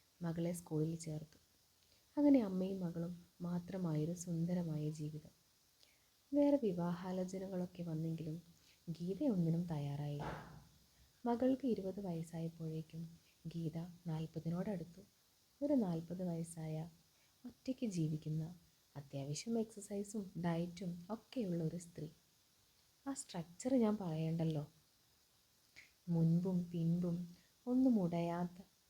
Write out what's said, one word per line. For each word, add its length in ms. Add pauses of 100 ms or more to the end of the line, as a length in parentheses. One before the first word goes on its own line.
(220)
മകളെ 320
സ്കൂളിൽ 420
ചേർത്തു. 420 (800)
അങ്ങനെ 260
അമ്മയും 360
മകളും 480 (140)
മാത്രമായൊരു 720
സുന്ദരമായ 760
ജീവിതം. 420 (1000)
വേറെ 320
വിവാഹാലോചനകളൊക്കെ 1200
വന്നെങ്കിലും 580 (460)
ഗീത 360
ഒന്നിനും 440
തയ്യാറായില്ല. 640 (960)
മകൾക്ക് 420
ഇരുപത് 320
വയസ്സായപ്പോഴേക്കും 1200 (280)
ഗീത 300 (300)
നാൽപതിനോടടുത്തു. 920 (600)
ഒരു 120
നാൽപത് 500
വയസ്സായ, 640 (580)
ഒറ്റയ്ക്ക് 400
ജീവിക്കുന്ന, 580 (520)
അത്യാവശ്യം 640
എക്സർസൈസും 800
ഡയറ്റും 720
ഒക്കെയുള്ള 540
ഒരു 140
സ്ത്രീ. 320 (960)
ആ 80
സ്ട്രക്ചർ 600
ഞാൻ 220
പറയണ്ടല്ലോ. 680 (1400)
മുൻപും 640
പിൻപും 460 (500)
ഒന്നും 340
ഉടയാത്ത, 560 (320)